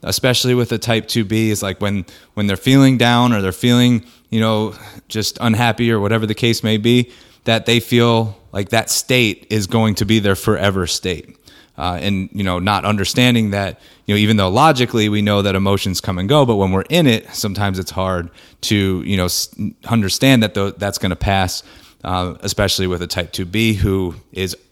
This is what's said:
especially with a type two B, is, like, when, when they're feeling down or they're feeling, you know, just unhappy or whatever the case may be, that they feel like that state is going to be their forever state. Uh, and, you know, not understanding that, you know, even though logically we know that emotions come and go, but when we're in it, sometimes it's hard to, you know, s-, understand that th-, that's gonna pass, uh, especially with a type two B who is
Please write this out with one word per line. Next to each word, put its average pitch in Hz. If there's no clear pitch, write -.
especially 123
with 120
a 113
type 113
two 117
B, 110
is, 104
like, 95
when, 101
when 104
they're 98
feeling 131
down 120
or 107
they're 95
feeling, 123
you 113
know, 110
just -
unhappy 117
or 110
whatever 107
the 110
case 117
may 110
be, 120
that 113
they 117
feel 113
like 101
that 113
state -
is 104
going 110
to 110
be 110
their 98
forever 95
state. -
Uh, 87
and, 95
you 101
know, 90
not 98
understanding 107
that, 98
you 104
know, 104
even 107
though 95
logically 120
we 104
know 104
that 98
emotions 98
come 92
and 92
go, 143
but 117
when 95
we're 95
in 160
it, 113
sometimes 98
it's 92
hard 92
to, 95
you 101
know, 90
s-, -
understand 117
that 104
th-, 98
that's 101
gonna 92
pass, 95
uh, 90
especially 98
with 90
a 87
type 87
two 95
B 110
who 95
is 92